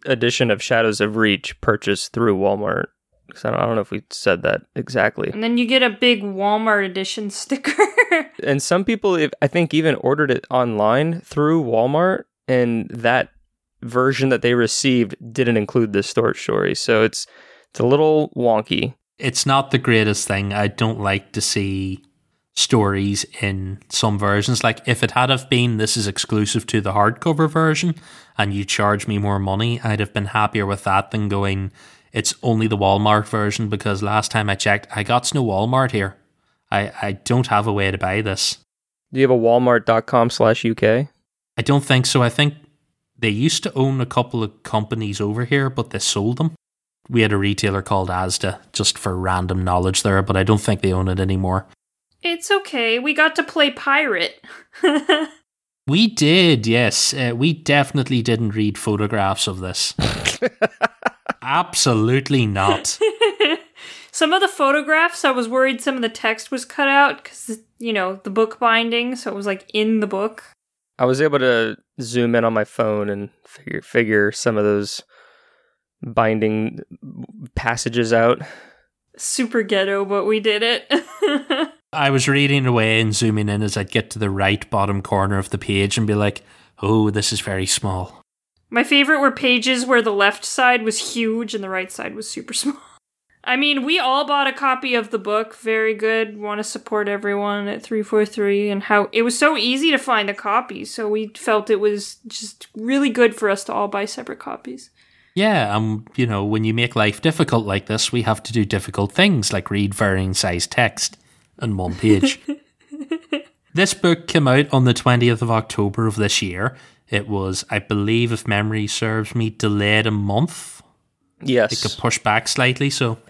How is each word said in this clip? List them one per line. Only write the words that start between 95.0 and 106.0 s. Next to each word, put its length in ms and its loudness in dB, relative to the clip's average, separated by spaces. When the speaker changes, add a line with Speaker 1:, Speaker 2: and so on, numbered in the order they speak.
Speaker 2:
the 80 -2
book. 380 -4
Very 380 0
good. 440 -2
Want 200 -6
to 60 -4
support 440 -4
everyone 600 -2
at 140 -8
three 200 -4
four 240 0
three 420 0
and 140 -4
how 280 2
it 120 0
was 160 0
so 180 4
easy 340 0
to 80 2
find 300 0
the 60 -4
copy. 500 -4
So 240 -8
we 200 -4
felt 420 -2
it 100 2
was 360 -2
just 400 -14
really 320 0
good 260 4
for 140 -2
us 160 -2
to 80 -8
all 160 -2
buy 160 -4
separate 360 -12
copies. 500 -14
Speaker 3:
Yeah, 400 2
um, 300 -2